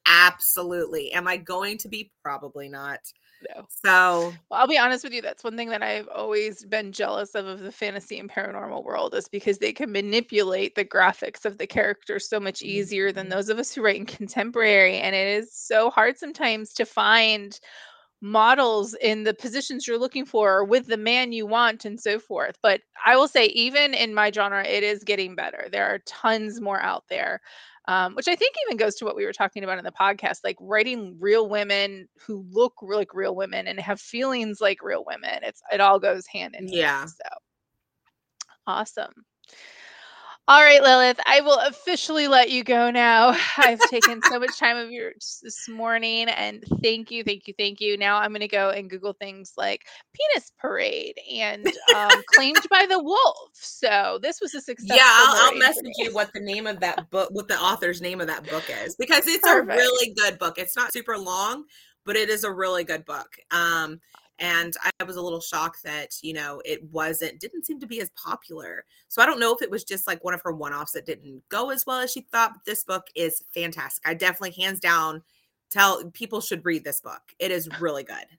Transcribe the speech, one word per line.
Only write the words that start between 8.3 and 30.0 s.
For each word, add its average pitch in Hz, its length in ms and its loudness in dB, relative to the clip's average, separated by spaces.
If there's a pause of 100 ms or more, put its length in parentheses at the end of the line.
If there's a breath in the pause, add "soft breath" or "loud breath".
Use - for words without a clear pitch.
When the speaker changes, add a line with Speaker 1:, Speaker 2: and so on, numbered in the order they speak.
Speaker 2:
world, - 320 -4
is 196 140 -6
because 202 300 -4
they 214 120 -2
can 240 220 -8
manipulate 202 840 -2
the 208 80 -2
graphics - 640 0
of 202 120 -6
the 196 100 -8
characters 208 600 -4
so 220 100 -4
much 196 240 -6
easier 196 520 -4
than 190 140 -10
Speaker 1:
Mm-hmm. - 20 -12
Speaker 2:
those 196 180 -2
of 214 120 -2
us 240 140 -8
who 269 80 -8
write 208 140 2
in 190 100 -10
contemporary, 208 920 2
and 190 180 -2
it 190 140 0
is 214 240 -2
so 220 360 2
hard 240 280 2
sometimes 233 560 -4
to 226 120 -4
find 214 720 2 (640 loud breath)
models 220 800 2
in 214 240 0
the 220 80 2
positions 254 520 -8
you're 233 140 -4
looking 254 240 -4
for 208 360 2
or 202 40 2
with 247 240 2
the 226 80 -2
man 233 380 0
you 226 120 -6
want 226 380 0
and 214 160 -12
so 214 180 -2
forth. - 460 -6
But 196 160 4 (260)
I 247 120 8
will 285 100 6
say, 240 200 4
even 269 460 0
in 226 200 -2
my 208 180 2
genre, 202 340 -2
it 202 160 -2
is 208 220 -2
getting 190 320 -4
better. - 340 -8
There 196 160 -2
are 202 200 -2
tons 220 560 -4
more 196 200 -4
out 185 280 -4
there, - 320 -6 (480 loud breath)
um, 185 260 0
which - 140 -4
I 349 80 0
think 523 180 0 (100)
even 370 120 -4
goes 214 180 0
to - 80 -12
what 208 140 -6
we 202 80 -4
were 196 80 -6
talking 196 320 -4
about 185 120 -4
in 175 60 -12
the 180 80 -12
podcast, 196 540 -2